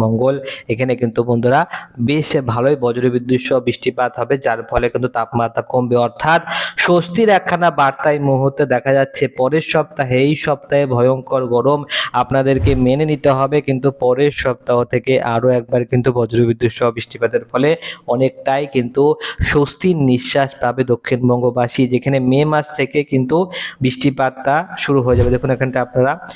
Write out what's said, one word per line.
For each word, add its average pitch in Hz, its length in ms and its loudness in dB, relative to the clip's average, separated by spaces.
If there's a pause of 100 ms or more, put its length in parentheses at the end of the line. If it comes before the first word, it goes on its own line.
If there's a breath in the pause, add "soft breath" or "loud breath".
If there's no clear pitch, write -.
মঙ্গল 127 360 0 (280 loud breath)
এখানে 123 280 -2
কিন্তু 120 260 -2
বন্ধুরা 123 440 2 (340 loud breath)
বেশ 147 360 0 (100)
ভালোই 123 300 2
বজ্রবিদ্যুৎ 123 640 0
সহ 127 200 0
বৃষ্টিপাত 123 580 -4
হবে, 127 200 -2
যার 117 320 -2
ফলে 120 180 0
কিন্তু 123 200 -2
তাপমাত্রা 117 540 -2
কমবে। 123 340 0
অর্থাৎ 151 460 0 (340 loud breath)
স্বস্তির 175 520 2
একখানা 175 420 2
বার্তা 147 420 0
এই 147 60 0
মুহূর্তে 135 480 0
দেখা 127 260 0
যাচ্ছে। 135 360 0
পরের 135 320 0
সপ্তাহে, 135 580 -2
এই 143 180 2
সপ্তাহে 143 500 -2
ভয়ঙ্কর 127 600 0
গরম 131 380 0 (280 loud breath)
আপনাদেরকে 135 640 2
মেনে 127 300 2
নিতে 147 260 0
হবে, 135 300 2
কিন্তু 135 300 -2
পরের 131 400 0
সপ্তাহ 123 540 -2
থেকে 127 360 0
আরও 120 280 0
একবার 123 360 0
কিন্তু 123 280 0
বজ্রবিদ্যুৎ 117 600 0
সহ 120 180 0
বৃষ্টিপাতের 113 540 -4
ফলে 147 320 0 (300 loud breath)
অনেকটাই 135 600 -2
কিন্তু 135 480 0 (280 loud breath)
স্বস্তির 160 540 0
নিঃশ্বাস 131 640 0
পাবে 123 240 0
দক্ষিণবঙ্গবাসী, 123 1000 0
যেখানে 127 320 0
মে 131 260 2
মাস 151 320 -2
থেকে 143 260 -2
কিন্তু 156 480 0 (300 loud breath)
বৃষ্টিপাতটা 135 840 0 (120)
শুরু 139 240 2
হয়ে 120 140 2
যাবে। 123 140 4
দেখুন 127 200 0
এখানটা 131 320 -2
আপনারা 135 540 -2